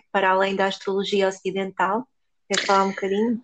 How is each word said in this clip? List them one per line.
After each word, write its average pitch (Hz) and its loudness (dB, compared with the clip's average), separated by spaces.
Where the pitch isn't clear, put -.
Para 190 2
além 196 2
da 196 2
astrologia 196 -2
ocidental. 190 -4
Queres 190 -2
falar 196 4
um 196 0
bocadinho? 208 -2